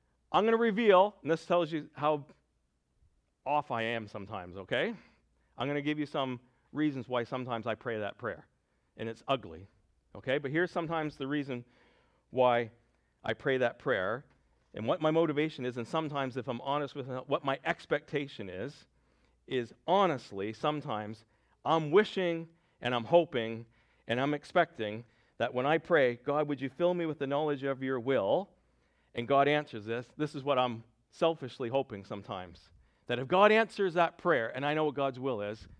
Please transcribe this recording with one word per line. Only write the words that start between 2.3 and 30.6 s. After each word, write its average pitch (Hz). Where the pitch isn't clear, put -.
off 143
I 117
am 113
sometimes, 95
okay? 127
I'm 131
gonna 143
give 151
you 151
some 131
reasons 139
why 123
sometimes 123
I 110
pray 113
that 101
prayer, 104
and 113
it's -
ugly, 98
okay? 127
But 143
here's 170
sometimes 160
the 135
reason 135
why 120
I 113
pray 131
that 120
prayer 113
and 110
what 165
my 156
motivation 156
is, 123
and 117
sometimes, 143
if 123
I'm 123
honest 139
with 131
what 151
my 135
expectation 143
is, 98
is 123
honestly, 139
sometimes 127
I'm 156
wishing 170
and 123
I'm 120
hoping 117
and 120
I'm 143
expecting 120
that 120
when 123
I 156
pray, 143
"God, 147
would 143
you 135
fill 175
me 175
with 156
the 139
knowledge 143
of 135
your 131
will?" 127
and 117
God 139
answers 147
this, 117
this 151
is 139
what 139
I'm 120